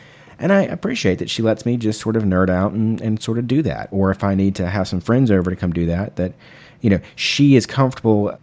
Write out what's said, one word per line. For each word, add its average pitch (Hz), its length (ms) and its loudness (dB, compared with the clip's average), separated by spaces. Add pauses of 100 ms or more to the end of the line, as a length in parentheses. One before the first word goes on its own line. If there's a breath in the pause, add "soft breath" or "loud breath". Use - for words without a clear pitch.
(400 loud breath)
And 180 140 -2
I 196 100 4
appreciate 170 560 -2
that - 100 -6
she - 140 -6
lets 110 240 0
me 120 100 0
just 107 240 -4
sort 113 160 -2
of 113 60 0
nerd 92 260 2
out 92 240 0
and, 110 280 0
and 107 200 -2
sort 117 180 -4
of 123 100 -4
do 131 140 2
that. 60 280 -6
Or 98 220 2
if - 100 -4
I 98 140 0
need 98 200 2
to 90 120 -2
have 98 180 -2
some 92 140 -4
friends 117 320 2
over 92 180 2
to 90 60 -4
come 90 160 -2
do 85 140 -2
that, 87 280 -4
that, 90 180 -4 (480 loud breath)
you 113 100 2
know, 92 100 4 (160 loud breath)
she 143 400 4
is 110 100 4
comfortable, 110 760 0